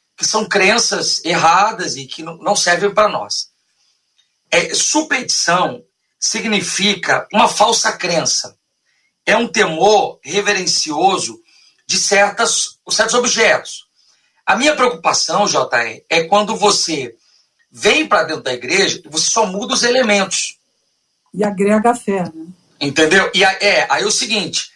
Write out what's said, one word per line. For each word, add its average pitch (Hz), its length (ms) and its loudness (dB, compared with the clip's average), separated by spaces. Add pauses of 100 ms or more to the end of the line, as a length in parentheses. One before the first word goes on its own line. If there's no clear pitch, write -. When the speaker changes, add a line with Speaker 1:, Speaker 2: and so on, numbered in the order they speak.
(160)
Speaker 1:
que - 80 -6
são 214 240 0
crenças 196 760 0
erradas 170 720 2
e 135 80 -10
que - 160 -16
não, 165 180 -12
não 196 180 0
servem 180 360 0
pra 214 160 4
nós. 107 380 -6 (1040)
É, - 240 0
superstição 254 1080 -2 (360)
significa 190 1120 -2
uma 214 160 4
falsa - 440 0
crença. - 640 -4 (680)
É 196 120 2
um 233 120 0
temor 196 760 2
reverencioso 170 1160 -2 (480)
de - 120 -2
certas, - 800 0 (120)
certos 220 240 0
objetos. - 720 0 (580)
A - 120 2
minha 294 200 2
preocupação, 190 720 0
J 131 300 -2
R, 117 340 -4
é 165 140 2
quando 208 320 0
você 165 580 -2 (560)
vem 220 360 0
pra 202 180 2
dentro 151 180 -6
da 131 120 -4
igreja 170 500 -2
e 147 40 -20
você - 220 -2
só 214 160 2
muda 208 280 -6
os - 80 0
elementos. 226 760 0 (760)
Speaker 2:
E 190 100 -2
agrega 208 460 2
a 240 40 0
fé, 196 280 -4
né? 160 240 -10 (340)
Speaker 1:
Entendeu? 160 540 4
E 185 100 4
a-, 190 160 2
é, 190 300 2
aí 226 120 0
é 196 40 0
o 214 40 2
seguinte: 208 640 -4